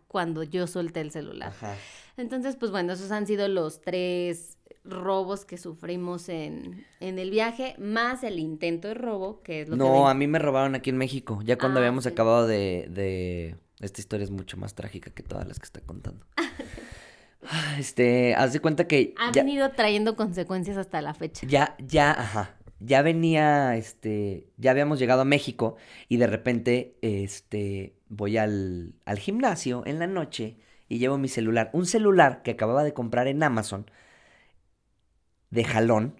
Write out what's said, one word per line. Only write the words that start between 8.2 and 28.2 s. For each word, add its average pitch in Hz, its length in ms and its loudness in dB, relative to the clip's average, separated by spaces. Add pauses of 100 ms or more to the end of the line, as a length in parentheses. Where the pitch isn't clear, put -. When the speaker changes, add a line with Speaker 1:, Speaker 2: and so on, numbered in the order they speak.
Speaker 1:
el 202 140 -6
intento 170 500 -4
de 220 60 -6
robo, 214 480 -6
que 156 200 -8
es 151 60 -10
lo 156 80 -4
que 131 80 2
Speaker 2:
No, 131 60 6 (120)
Speaker 1:
ven. 135 80 8
Speaker 2:
a 135 40 4
mí 143 120 2
me 156 120 2
robaron 135 360 2
aquí 131 160 -4
en 131 80 0
México, 123 460 -4
ya 117 140 2
cuando 131 200 2
Speaker 1:
Ah, 127 40 6
Speaker 2:
habíamos 127 220 2
Speaker 1:
sí. 123 60 0
Speaker 2:
acabado 113 360 4
de, 98 440 0
de... 90 680 -4 (240)
Esta 98 200 -10
historia 101 240 -6
es 95 60 -6
mucho 98 260 -10
más 98 180 -10
trágica - 360 -12
que - 120 -16
todas 95 260 -8
las - 100 -14
que - 80 -14
está - 140 -20
contando. - 460 -14 (100)
Speaker 1:
<laughs> - 0 - (1080)
Speaker 2:
Ah, 151 340 -6
este, 123 580 4
haz 127 160 4
de 147 80 -2
cuenta 165 260 2
que 139 320 4
Speaker 1:
Ha 240 140 -2
Speaker 2:
ya 269 100 6
Speaker 1:
venido 277 300 0
trayendo 214 420 2
consecuencias 185 640 -4
hasta 185 260 -4
la 151 100 -4
fecha. 160 360 -10
Speaker 2:
ya, 143 320 2
ya, 147 320 4
ajá, 104 440 -4 (220)
ya 131 240 4
venía, 151 760 4
este, 104 680 -4 (120)
ya 123 120 4
habíamos 143 300 4
llegado 127 220 6
a - 20 2
México 135 500 2 (340)
y 120 100 2
de 117 100 4
repente, 120 720 0
este, 98 960 -4 (120)
voy 104 280 -4